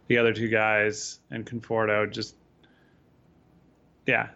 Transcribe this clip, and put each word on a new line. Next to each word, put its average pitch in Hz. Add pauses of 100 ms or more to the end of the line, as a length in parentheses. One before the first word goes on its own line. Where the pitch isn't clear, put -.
the 120
other 117
two 113
guys 107 (120)
and 113
Conforto, 110
just, 110 (1700)
yeah, 117